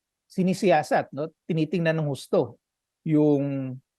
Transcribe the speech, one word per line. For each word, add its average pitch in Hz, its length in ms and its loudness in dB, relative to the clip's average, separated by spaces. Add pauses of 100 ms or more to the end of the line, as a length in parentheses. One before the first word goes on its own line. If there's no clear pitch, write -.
(260)
sinisiyasat, 180 880 0
no? 151 160 -8 (160)
Tinitingnan 160 540 0
ng 147 80 -2
husto 143 480 -2 (480)
yung, 139 720 0 (220)